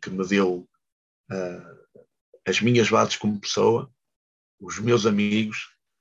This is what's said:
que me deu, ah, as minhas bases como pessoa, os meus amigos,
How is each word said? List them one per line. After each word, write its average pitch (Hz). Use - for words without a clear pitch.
que -
me 92
deu, 92
ah, 90
as 92
minhas 117
bases 107
como 107
pessoa, 110
os 90
meus 110
amigos, 104